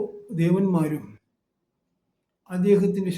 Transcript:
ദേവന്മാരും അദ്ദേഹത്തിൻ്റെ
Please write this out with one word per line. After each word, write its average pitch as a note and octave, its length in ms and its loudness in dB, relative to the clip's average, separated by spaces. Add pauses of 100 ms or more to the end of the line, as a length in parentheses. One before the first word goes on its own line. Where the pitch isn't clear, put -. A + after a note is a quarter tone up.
(440)
ദേവന്മാരും E3+ 600 2 (1500)
അദ്ദേഹത്തിൻ്റെ F#3 680 2